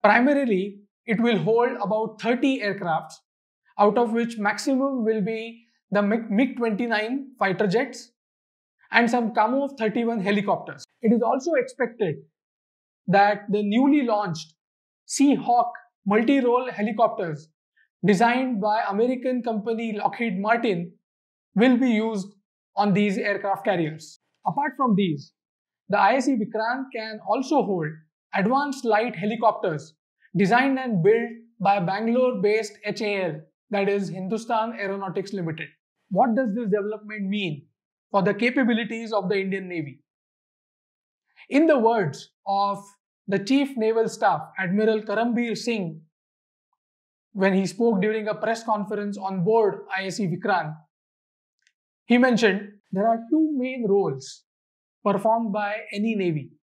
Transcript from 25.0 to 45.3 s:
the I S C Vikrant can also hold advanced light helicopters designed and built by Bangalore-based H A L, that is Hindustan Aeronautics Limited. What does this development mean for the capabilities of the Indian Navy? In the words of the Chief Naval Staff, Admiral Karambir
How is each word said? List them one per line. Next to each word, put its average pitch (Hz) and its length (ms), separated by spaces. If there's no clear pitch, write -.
the 202 100
I 202 160
S 269 100
C 277 120
Vikrant 233 560
can 220 360
also 262 340
hold 175 260
advanced 262 500
light 220 300
helicopters 208 800
designed 240 420
and 226 240
built 226 280
by 196 200
Bangalore-based 214 1040
H 208 180
A 208 220
L, 156 160
that 202 180
is 202 200
Hindustan 220 720
Aeronautics 196 540
Limited. 165 360
What 220 240
does 262 200
this 233 140
development 208 600
mean 185 380
for 196 120
the 202 120
capabilities 233 760
of 196 160
the 202 100
Indian 190 300
Navy? 156 320
In 294 180
the 302 120
words 214 520
of 202 360
the 196 100
Chief 269 380
Naval 226 320
Staff, 175 340
Admiral 214 440
Karambir 226 540